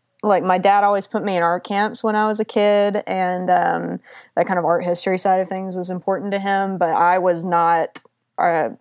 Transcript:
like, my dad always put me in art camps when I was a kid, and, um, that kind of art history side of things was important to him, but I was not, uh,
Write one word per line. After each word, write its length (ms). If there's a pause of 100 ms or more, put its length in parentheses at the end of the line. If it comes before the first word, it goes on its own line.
(220)
like, 220
my 140
dad 260
always 220
put 180
me 120
in 60
art 220
camps 400
when 120
I 100
was 140
a 40
kid, 640
and, 440
um, 500 (360)
that 100
kind 120
of 60
art 200
history 340
side 220
of 80
things 260
was 160
important 420
to 60
him, 380
but 140
I 280
was 260
not, 580 (340)
uh, 340 (100)